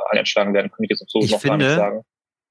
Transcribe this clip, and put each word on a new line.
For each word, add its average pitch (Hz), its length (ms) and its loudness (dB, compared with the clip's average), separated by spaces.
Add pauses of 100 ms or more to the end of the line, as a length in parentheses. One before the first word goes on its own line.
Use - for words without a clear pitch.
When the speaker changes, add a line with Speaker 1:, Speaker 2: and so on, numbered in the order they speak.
(120)
Speaker 1:
einschlagen 104 420 0
werden. 98 160 0
Kann - 140 -6
ich 104 80 -4
jetzt - 180 -4
so 214 120 0
Speaker 2:
Ich 107 100 2
Speaker 1:
noch 104 100 0
gar - 160 0
nicht 139 80 2
Speaker 2:
finde, 143 100 2
Speaker 1:
sagen. 104 260 -2 (500)